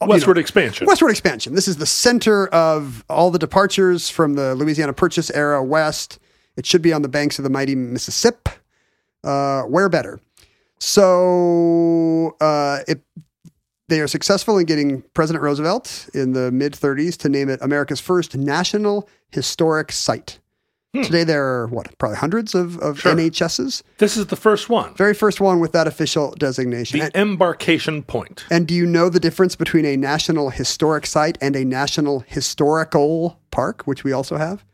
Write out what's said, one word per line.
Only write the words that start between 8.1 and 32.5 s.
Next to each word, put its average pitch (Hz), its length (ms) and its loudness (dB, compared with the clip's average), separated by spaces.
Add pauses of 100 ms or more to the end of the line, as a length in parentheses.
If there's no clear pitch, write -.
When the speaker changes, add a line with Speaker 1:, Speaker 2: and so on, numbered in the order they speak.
Speaker 1:
Uh, 139 380 -2
where 185 260 2
better?" 127 320 -2 (600)
So, 170 1600 4
uh, 143 460 0
it, 156 140 -2 (880)
they 160 120 2
are 151 60 0
successful 196 520 0
in 175 80 2
getting 143 360 0 (120)
President 160 280 0
Roosevelt 151 720 -4
in 131 200 -2
the 127 180 -2
mid 143 240 -2
thirties 147 420 -2
to 151 100 -2
name 139 200 0
it 131 140 -4
America's 139 380 -2
first 175 360 -2
national 196 720 -2 (220)
historic 156 640 -2
site. - 460 -4 (560)
Speaker 2:
Hmm. 269 80 -2
Speaker 1:
Today 170 220 2
there 151 200 0
are, 123 220 -2
what, 117 320 -10
probably 107 200 -2
hundreds 214 360 -2
of, 175 240 -2
of 147 220 -4
Speaker 2:
Sure. 170 120 4
Speaker 1:
N 165 60 2
H 165 240 0
Ss? 165 400 -4 (160)
Speaker 2:
This 208 180 2
is 202 100 -2
the - 100 -6
first 208 320 2
one. 226 260 0
Speaker 1:
Very 202 200 2
first 208 260 0
one 190 200 4
with 160 120 0
that 165 140 4
official 151 520 -2
designation. 127 640 -2
Speaker 2:
The 151 60 -2
Speaker 1:
And - 100 -8
Speaker 2:
embarkation 170 840 0
point. - 480 -10
Speaker 1:
And 170 160 2
do 170 80 -2
you 175 120 2
know 170 220 2
the 175 120 2
difference 175 360 0
between 160 280 0
a 139 120 0
national 143 540 -2
historic 151 560 -2
site 156 340 0
and 139 160 0
a 131 80 -2
national 139 640 -2
historical 156 1120 0 (100)